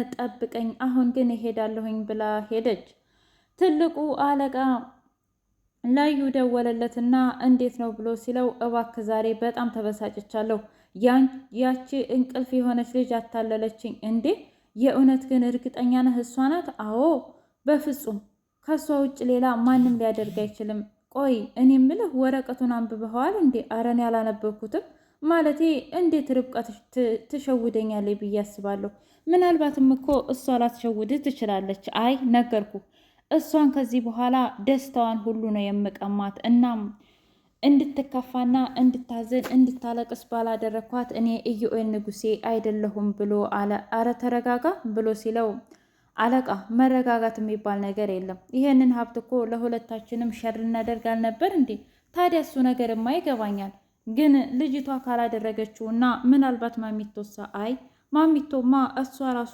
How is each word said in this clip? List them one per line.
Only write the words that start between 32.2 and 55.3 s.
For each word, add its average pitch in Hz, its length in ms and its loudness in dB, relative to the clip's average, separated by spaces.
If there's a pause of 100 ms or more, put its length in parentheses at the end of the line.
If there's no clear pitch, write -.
ነገርኩ፣ 233 440 2 (580)
እሷን 302 380 4
ከዚህ 254 320 0
በኋላ 240 340 0 (260)
ደስታዋን 233 580 0
ሁሉ 220 300 -4
ነው 208 140 0
የምቀማት። 202 800 -4
እናም 240 380 4 (840)
እንድትከፋና 262 920 2 (220)
እንድታዘን 247 720 0
እንድታለቅስ 240 760 2
ባላደረኳት 226 840 -4
እኔ 233 160 0 (200)
ኢዩኤል 220 400 -2
ንጉሴ 208 340 -6 (220)
አይደለሁም» 214 720 -2
ብሎ 208 180 -2 (180)
አለ። 208 200 -2 (180)
«ኧረ 226 260 0
ተረጋጋ» 247 500 -2 (240)
ብሎ 220 260 -2
ሲለው 220 340 -2 (680)
«አለቃ 254 300 2 (240)
መረጋጋት 240 680 2
የሚባል 214 440 -4
ነገር 196 300 -4
የለም። 185 300 -8 (120)
ይሄንን 262 400 6
ሀብት 240 240 -4
እኮ 226 140 -8 (140)
ለሁለታችንም 233 880 -6
ሸር 226 220 -6
ልናደርግ 226 500 -4
አልነበር 226 460 0
እንዴ? 262 180 2 (440)
ታዲያ 349 260 2
እሱ - 120 -8 (100)
ነገርማ 233 480 0
ይገባኛል። 220 600 -4 (360)
ግን 277 260 4 (220)
ልጅቷ 269 340 -2 (100)
ካላደረገችውና 226 1040 -4 (200)